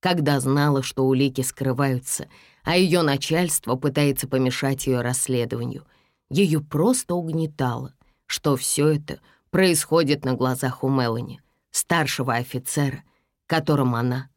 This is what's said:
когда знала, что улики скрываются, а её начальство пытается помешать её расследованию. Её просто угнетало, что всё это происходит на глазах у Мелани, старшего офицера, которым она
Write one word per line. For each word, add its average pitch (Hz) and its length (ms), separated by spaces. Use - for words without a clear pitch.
когда 151 380
знала, 139 440
что 131 240
улики 131 340
скрываются, 131 880
а 170 140
её 180 260
начальство 147 760
пытается 143 520
помешать 131 580
её 127 140
расследованию. 120 840
Её 156 320
просто 175 540
угнетало, 156 800
что - 300
всё 147 320
это 147 320
происходит 160 760
на 127 80
глазах 127 500
у 135 60
Мелани, 123 500
старшего 135 640
офицера, 127 680
которым 147 480
она 123 420